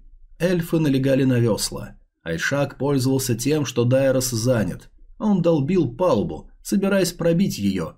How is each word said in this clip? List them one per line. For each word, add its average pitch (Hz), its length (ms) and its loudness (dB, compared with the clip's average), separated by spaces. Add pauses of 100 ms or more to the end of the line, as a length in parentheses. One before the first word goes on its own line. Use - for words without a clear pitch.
(380)
Эльфы 170 400 0
налегали 135 460 2
на 127 140 2
весла. - 580 -2 (260)
Айшак 139 560 -4
пользовался 131 560 0
тем, 143 320 -2
что 120 180 0
Дайрос 131 460 2
занят. 110 600 -2 (280)
Он 202 240 0
долбил 160 520 2
палубу, 104 560 -2 (120)
собираясь 196 500 0
пробить 170 460 0
ее 95 400 -2